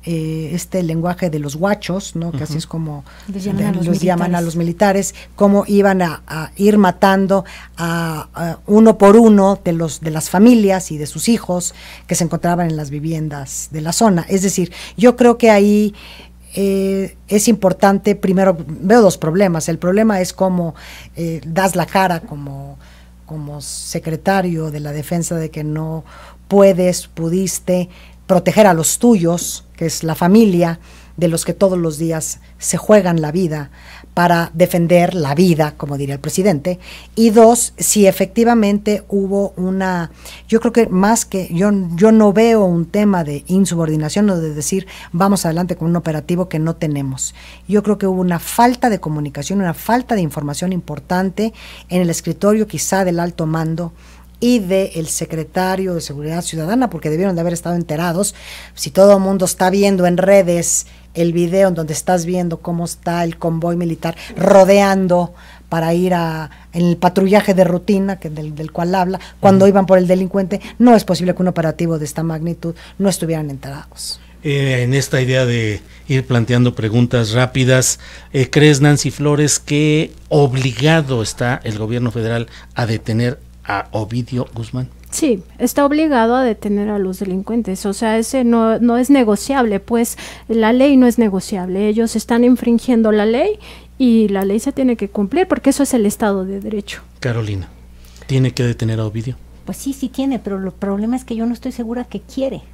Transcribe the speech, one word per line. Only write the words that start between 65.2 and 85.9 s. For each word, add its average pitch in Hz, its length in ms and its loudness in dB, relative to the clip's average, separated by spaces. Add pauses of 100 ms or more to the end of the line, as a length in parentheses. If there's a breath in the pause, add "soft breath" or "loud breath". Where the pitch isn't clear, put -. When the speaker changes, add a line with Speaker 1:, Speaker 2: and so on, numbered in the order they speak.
Speaker 1:
para 165 240 -2
ir 180 220 0
a, 160 360 -4 (220 loud breath)
en 175 140 0
el 170 100 2
patrullaje 190 560 2
de 180 120 4
rutina 190 560 -2
que 160 100 -10
del, 156 240 -10
del 160 160 -12
cual 175 240 -4
habla, 185 240 0 (220 loud breath)
cuando 196 240 6
Speaker 2:
Ujú. 202 60 8
Speaker 1:
iban 190 160 2
por 185 120 6
el 185 80 2
delincuente, 185 540 -2 (180 loud breath)
no 240 160 8
es 208 80 6
posible 180 320 -2
que 180 80 -4
un 180 60 2
operativo 165 500 -2
de 151 60 -6
esta 151 180 -8
magnitud 165 540 -6 (220 loud breath)
no 196 100 2
estuvieran 160 420 -2
enterados. - 680 -14 (240 soft breath)
Speaker 2:
Eh, 139 400 0
en 127 100 0
esta 131 260 0
idea 127 260 0
de 113 340 -2 (260 soft breath)
ir 131 180 0
planteando 120 520 2
preguntas 117 560 0
rápidas, 127 640 0 (340 loud breath)
eh, 131 160 0
¿crees, 151 320 4
Nancy 147 300 2
Flores, 147 480 0
que 151 540 0 (160)
obligado 135 920 2
está 123 420 -4
el 110 120 -6
gobierno 113 360 -4
federal 117 340 -4 (300 loud breath)
a 113 100 -2
detener 117 540 -2 (280)
a 98 240 -4
Ovidio 117 600 -6
Guzmán. 120 340 -8 (220)
Speaker 4:
Sí, 226 320 -2 (160)
está 277 280 0
obligado 269 480 0